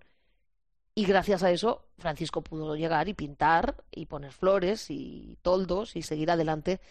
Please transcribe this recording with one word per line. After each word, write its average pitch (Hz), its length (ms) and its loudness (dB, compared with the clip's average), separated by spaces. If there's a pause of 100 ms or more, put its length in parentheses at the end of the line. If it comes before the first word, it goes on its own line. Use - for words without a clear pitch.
(920)
y 214 120 0
gracias 185 360 4
a 190 80 6
eso 190 380 0 (100)
Francisco 160 460 -4
pudo 156 320 -6
llegar 160 340 0
y 208 60 -8
pintar 156 720 0
y - 160 -12
poner 143 260 -12
flores 190 600 0
y - 500 -12
toldos 185 540 0
y 165 80 -6
seguir 156 260 -2
adelante 165 500 0 (120)